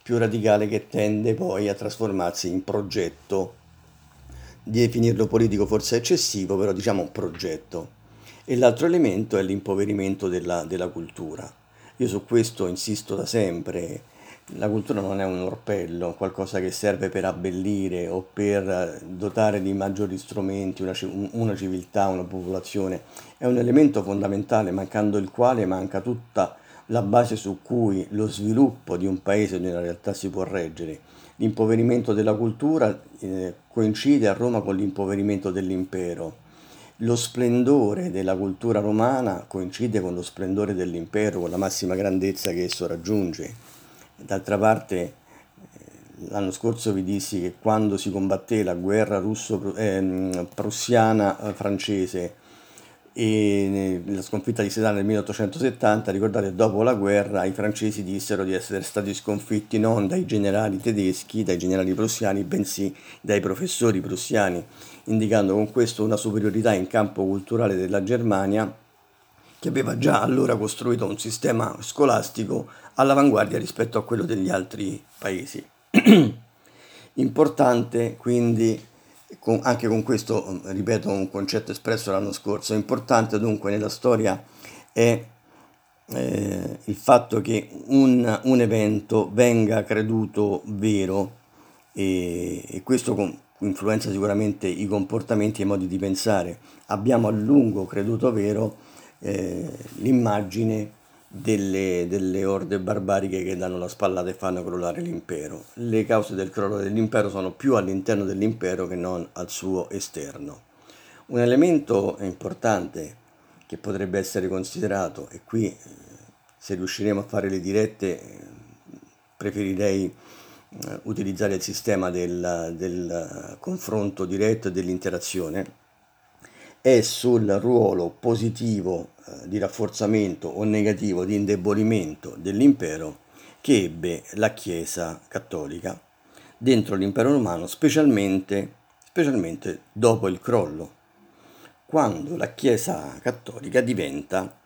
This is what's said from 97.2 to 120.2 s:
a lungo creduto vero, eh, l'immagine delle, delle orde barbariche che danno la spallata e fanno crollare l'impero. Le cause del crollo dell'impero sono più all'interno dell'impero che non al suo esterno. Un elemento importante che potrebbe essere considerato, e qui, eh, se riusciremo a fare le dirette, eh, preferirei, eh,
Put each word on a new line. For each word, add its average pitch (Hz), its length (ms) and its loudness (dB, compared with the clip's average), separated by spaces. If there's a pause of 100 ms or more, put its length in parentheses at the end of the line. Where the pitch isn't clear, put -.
a 107 60 2
lungo 110 540 4
creduto 113 460 0
vero, 104 540 -2 (340)
eh, 95 480 -4 (280)
l'immagine 107 960 0 (340)
delle, 95 840 0
delle 95 360 0
orde 98 340 0
barbariche 95 640 0
che 92 140 -4
danno 92 200 -4
la 90 120 -6
spallata 92 420 -2
e 90 40 -6
fanno 92 300 -4
crollare 87 360 -4
l'impero. 82 640 -8 (100)
Le 110 320 0
cause 110 280 2
del 95 160 -4
crollo 101 260 -2
dell'impero 107 520 0
sono 92 240 -6
più 135 220 2
all'interno 98 500 0
dell'impero 95 600 -2
che 90 80 -6
non 90 380 -4
al 87 180 -10
suo 92 400 -4
esterno. 71 720 -10 (640)
Un 120 140 0
elemento 123 800 4
importante 95 960 -4 (500)
che - 100 -12
potrebbe 98 420 -4
essere 92 300 -2
considerato, 92 840 -4
e - 140 -20
qui, 113 220 0
eh, - 100 -6 (800)
se - 180 -10
riusciremo 98 460 -2
a 101 40 -6
fare 98 260 -4
le 95 100 -2
dirette, 98 600 -2
eh, 50 180 -20 (960)
preferirei, 98 720 0
eh, - 960 -14